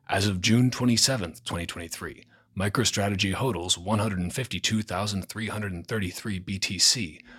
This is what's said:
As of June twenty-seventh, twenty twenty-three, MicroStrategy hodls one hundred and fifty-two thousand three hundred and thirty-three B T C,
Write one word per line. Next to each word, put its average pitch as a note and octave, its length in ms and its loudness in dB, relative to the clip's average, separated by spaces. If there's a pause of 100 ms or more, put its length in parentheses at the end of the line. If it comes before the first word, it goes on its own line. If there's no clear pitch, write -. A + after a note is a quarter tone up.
As G2 180 2
of F#2+ 140 0
June A#2 280 6
twenty-seventh, A#2+ 760 2
twenty F2 200 -4
twenty-three, - 600 -10 (340)
MicroStrategy G2+ 760 2
hodls F2+ 440 -2
one G2+ 220 0
hundred G2+ 180 0
and F2 160 -2
fifty-two G#2+ 480 -2
thousand F#2+ 460 -4
three A2 180 -8
hundred G#2 260 -4
and F2 140 -8
thirty-three G2 540 -4
B G2 180 -4
T F#2 220 -2
C, F#2 400 2 (180)